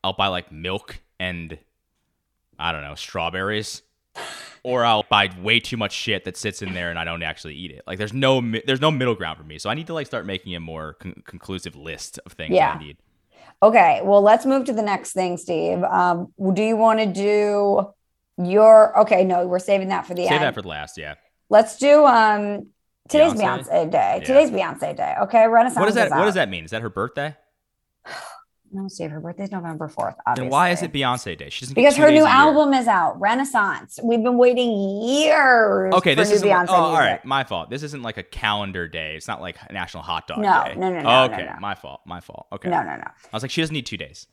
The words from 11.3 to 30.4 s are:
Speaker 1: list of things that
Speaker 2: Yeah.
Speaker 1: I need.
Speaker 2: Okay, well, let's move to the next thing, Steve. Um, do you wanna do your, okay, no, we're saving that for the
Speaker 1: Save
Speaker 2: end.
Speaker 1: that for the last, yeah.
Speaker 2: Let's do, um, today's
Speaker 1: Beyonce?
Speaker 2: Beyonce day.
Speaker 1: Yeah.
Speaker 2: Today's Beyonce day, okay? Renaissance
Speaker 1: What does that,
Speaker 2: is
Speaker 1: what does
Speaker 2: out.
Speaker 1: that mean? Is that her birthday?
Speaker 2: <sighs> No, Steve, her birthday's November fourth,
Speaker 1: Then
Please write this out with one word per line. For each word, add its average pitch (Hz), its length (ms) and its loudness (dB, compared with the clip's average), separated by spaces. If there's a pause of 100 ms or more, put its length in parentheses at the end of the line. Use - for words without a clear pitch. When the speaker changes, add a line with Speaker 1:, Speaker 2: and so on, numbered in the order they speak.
Speaker 1:
list 73 500 -16
of - 60 -20
things - 180 -10
that 185 60 2
Speaker 2:
Yeah. 156 200 2
Speaker 1:
I 147 60 -14
need. 73 140 -20 (680)
Speaker 2:
Okay, 202 400 6
well, 202 200 6
let's 226 220 6
move 269 200 0
to 269 80 -4
the 214 100 -2
next 202 300 -4
thing, 180 240 -4
Steve. 175 480 -4
Um, 180 480 0 (200)
do 196 120 0
you 220 120 0
wanna 220 300 2
do 202 840 0 (500)
your, 214 600 8
okay, 202 220 4
no, 180 220 0
we're 180 140 -2
saving 190 300 -2
that 175 140 -4
for 180 100 -10
the 180 100 -4
Speaker 1:
Save 185 80 0
Speaker 2:
end. - 100 0
Speaker 1:
that 135 120 0
for 104 80 -10
the 92 60 -12
last, 76 300 -12
yeah. 73 160 -12 (340)
Speaker 2:
Let's 220 280 4
do, 285 300 6
um, 208 600 2 (420)
today's 302 260 4
Speaker 1:
Beyonce? 185 320 -2
Speaker 2:
Beyonce 165 240 0
day. 160 300 0
Speaker 1:
Yeah. 156 40 -12
Speaker 2:
Today's 269 260 4
Beyonce 175 460 -6
day, - 260 -6
okay? 220 260 4
Renaissance 233 300 4
Speaker 1:
What 196 80 2
does 214 100 0
that, 220 100 2
Speaker 2:
is - 60 -2
Speaker 1:
what 143 120 0
does 214 60 2
Speaker 2:
out. 185 40 -4
Speaker 1:
that 156 140 0
mean? 87 160 -10
Is 78 60 -14
that 110 120 -6
her 113 80 -6
birthday? 139 460 -6 (680)
Speaker 2:
<sighs> - 60 -16 (600)
No, 196 140 -8
Steve, 170 220 -10
her 151 100 -14
birthday's 170 320 -12
November 165 340 -10
fourth, - 280 -8 (200)
Speaker 1:
Then 127 140 -6